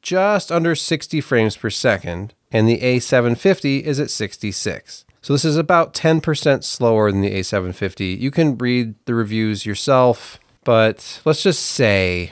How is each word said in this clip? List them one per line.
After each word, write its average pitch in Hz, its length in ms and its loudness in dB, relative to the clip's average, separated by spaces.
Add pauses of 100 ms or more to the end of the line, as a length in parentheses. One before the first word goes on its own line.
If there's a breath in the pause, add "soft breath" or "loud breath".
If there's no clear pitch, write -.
just 196 480 0
under 165 260 0
sixty - 440 -4
frames 113 380 2
per 113 120 -4
second, 98 640 -2 (200)
and 110 160 4
the 117 120 0
A 127 180 0
seven 120 360 2
fifty 143 480 0
is 143 160 -2
at 147 120 -4
sixty-six. - 920 -8 (180)
So - 120 -2
this 143 100 0
is 151 140 0
about 165 360 0
ten 160 280 2
percent 147 420 0
slower 110 480 2
than 98 80 0
the 98 180 0
A 95 60 -4
seven 92 300 -4
fifty. 95 420 -6
You 131 160 -4
can 147 260 2
read 123 460 0
the 127 100 -4
reviews 110 520 -2
yourself, 127 760 0 (240)
but 110 600 2
let's 156 180 0
just 180 220 2
say, 92 680 0